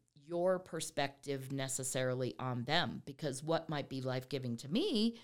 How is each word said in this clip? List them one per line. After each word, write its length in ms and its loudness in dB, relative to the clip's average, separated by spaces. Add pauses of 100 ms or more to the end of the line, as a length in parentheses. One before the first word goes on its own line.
(300)
your 300 4
perspective 920 -4
necessarily 880 0
on 260 -2
them, 400 2
because 380 -4
what 240 2
might 220 -2
be 120 -4
life-giving 560 -2
to 120 -10
me 540 2